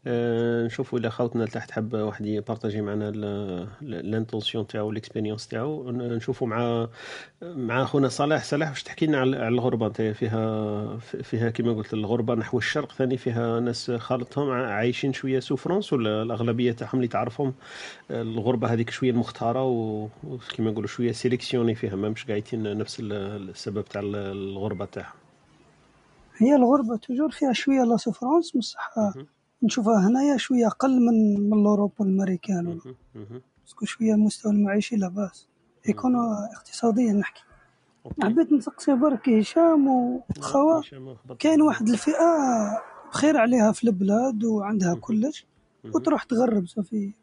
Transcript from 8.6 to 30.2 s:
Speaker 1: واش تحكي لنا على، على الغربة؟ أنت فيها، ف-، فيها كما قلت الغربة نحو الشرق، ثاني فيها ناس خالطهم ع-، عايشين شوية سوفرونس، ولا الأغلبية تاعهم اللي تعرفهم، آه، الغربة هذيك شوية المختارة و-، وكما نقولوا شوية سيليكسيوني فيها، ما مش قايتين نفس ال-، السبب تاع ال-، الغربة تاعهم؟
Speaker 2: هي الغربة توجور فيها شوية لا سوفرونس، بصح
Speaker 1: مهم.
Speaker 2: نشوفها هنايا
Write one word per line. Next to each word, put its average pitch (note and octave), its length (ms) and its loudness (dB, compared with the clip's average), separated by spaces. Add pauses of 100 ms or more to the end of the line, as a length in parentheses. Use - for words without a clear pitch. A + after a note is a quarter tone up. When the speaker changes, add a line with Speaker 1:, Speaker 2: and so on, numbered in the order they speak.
Speaker 1:
واش C3+ 140 -10
تحكي - 240 -2
لنا D3 120 2
على، C3 180 2
على A2+ 120 -2
الغربة؟ A#2 380 2
أنت G#2+ 160 -2
فيها، G#2+ 920 -2
ف-، - 200 -12
فيها A2+ 340 -2
كما A#2 220 0
قلت G#2+ 220 -4
الغربة A2+ 400 0
نحو A2+ 240 -2
الشرق، - 340 -4
ثاني C3 240 -2
فيها A#2 440 -2
ناس A#2+ 300 -4
خالطهم B2+ 600 -4
ع-، B2 220 -2
عايشين A#2+ 400 0
شوية C3 280 -2
سوفرونس، F3 520 -2
ولا A2 300 0
الأغلبية A#2 500 0
تاعهم A2+ 220 -8
اللي B2 140 0
تعرفهم، C3 460 -4 (560)
آه، A#2+ 120 -4
الغربة A2+ 500 0
هذيك A#2 180 0
شوية B2+ 200 0
المختارة A#2 540 0
و-، A2 440 -2 (160)
وكما A#2+ 460 -4
نقولوا G#2+ 180 -4
شوية A#2 240 -2
سيليكسيوني A#2+ 640 0
فيها، G#2 220 -4
ما G#2 120 -2
مش A2 160 -6
قايتين G#2+ 540 -4
نفس G#2+ 220 -8
ال-، G#2+ 120 -8 (380)
السبب G2+ 340 -6
تاع - 160 -8
ال-، G#2 160 -4
الغربة G2 680 -6
تاعهم؟ - 300 -12 (1200)
Speaker 2:
هي C4+ 200 6
الغربة A#3+ 400 4
توجور C4 340 -2
فيها C4+ 220 0
شوية C4+ 320 2
لا A#3 120 4
سوفرونس، C#4 600 0
بصح - 400 -4
Speaker 1:
مهم. G3 300 -2 (360)
Speaker 2:
نشوفها G#3 460 4
هنايا C4+ 280 4